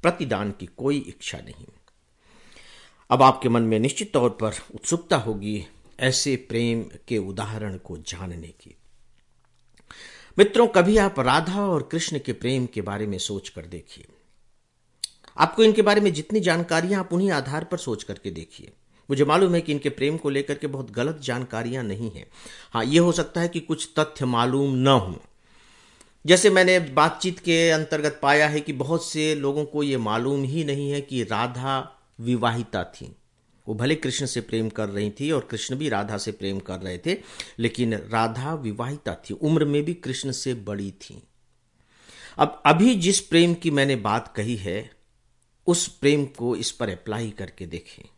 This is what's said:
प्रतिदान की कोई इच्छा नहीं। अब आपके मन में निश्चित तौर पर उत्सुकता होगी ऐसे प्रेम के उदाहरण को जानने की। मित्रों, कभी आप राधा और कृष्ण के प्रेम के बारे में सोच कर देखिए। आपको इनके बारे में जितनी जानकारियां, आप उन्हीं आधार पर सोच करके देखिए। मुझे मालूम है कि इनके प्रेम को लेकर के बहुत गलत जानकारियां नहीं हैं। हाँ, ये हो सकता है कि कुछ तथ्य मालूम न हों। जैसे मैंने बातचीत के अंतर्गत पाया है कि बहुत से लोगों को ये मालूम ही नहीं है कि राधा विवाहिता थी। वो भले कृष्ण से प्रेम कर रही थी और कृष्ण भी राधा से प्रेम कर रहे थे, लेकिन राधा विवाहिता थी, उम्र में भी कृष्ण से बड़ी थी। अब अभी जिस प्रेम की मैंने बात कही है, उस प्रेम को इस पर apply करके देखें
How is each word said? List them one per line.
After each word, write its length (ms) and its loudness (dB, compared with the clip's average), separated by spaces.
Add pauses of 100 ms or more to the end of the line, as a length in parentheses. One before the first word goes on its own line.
प्रतिदान 480 0
की 140 -12 (120)
कोई 220 -2
इच्छा 380 -12
नहीं। 280 -18 (1400)
अब 120 6
आपके 280 8
मन 120 4
में 180 2
निश्चित 340 -2
तौर 180 4
पर 220 -4 (220)
उत्सुकता 420 -2
होगी 480 -4 (340)
ऐसे 360 0 (140)
प्रेम 340 -2 (240)
के 100 -2
उदाहरण 600 -6
को 200 -14
जानने 500 -12
की। 280 -20 (1600)
मित्रों, 300 6
कभी 300 6
आप 220 2
राधा 420 2
और 300 -2
कृष्ण 280 -4
के 140 -6
प्रेम 320 -2
के 160 -8
बारे 260 -6
में 100 -6
सोच 320 -8
कर 160 -16
देखिए। 400 -18 (1300)
आपको 260 4
इनके 180 6
बारे 200 6
में 120 4
जितनी 260 -2
जानकारियां, 600 0
आप 140 -6
उन्हीं 180 2
आधार 320 -2
पर 140 -8
सोच 260 -6
करके 280 -10
देखिए। 400 -16 (380)
मुझे 160 4
मालूम 300 4
है 60 2
कि 100 -6
इनके 180 -2
प्रेम 280 -2
को 120 -4
लेकर 280 -4
के 100 -8
बहुत 240 -8
गलत 300 -4
जानकारियां 640 -6
नहीं 280 -6
हैं। 140 -18 (460)
हाँ, 140 0
ये 140 6
हो 120 6
सकता 300 -2
है 60 0
कि 120 -4
कुछ 300 -6 (100)
तथ्य 260 -2
मालूम 500 0
न 120 4
हों। 280 4 (1080)
जैसे 240 8
मैंने 300 6
बातचीत 600 0
के 300 2
अंतर्गत 520 0
पाया 260 4
है 140 -2
कि 120 -6
बहुत 320 -2
से 300 0
लोगों 300 -2
को 180 -4
ये 140 0
मालूम 460 0
ही 200 -2
नहीं 280 -4
है 100 -4
कि 220 -4
राधा 680 -4 (280)
विवाहिता 640 -2
थी। 320 -16 (520)
वो 80 -6
भले 200 0
कृष्ण 300 -4
से 160 -4
प्रेम 280 -2
कर 200 -4
रही 220 -2
थी 200 -6
और 200 -2
कृष्ण 240 -8
भी 140 -4
राधा 280 -4
से 140 -6
प्रेम 280 -6
कर 200 -10
रहे 180 -8
थे, 200 -4 (420)
लेकिन 340 0
राधा 600 -2
विवाहिता 640 -6
थी, 180 -12
उम्र 320 2
में 200 0
भी 80 -4
कृष्ण 380 -8
से 220 -6
बड़ी 380 -8
थी। 300 -20 (1160)
अब 280 2
अभी 300 6
जिस 260 2
प्रेम 320 4
की 180 -2
मैंने 240 2
बात 400 -2
कही 200 -4
है, 360 -8 (760)
उस 200 2 (100)
प्रेम 280 2 (120)
को 180 -2
इस 160 -6
पर 180 -6
apply 420 -8
करके 340 -14
देखें 380 -16 (140)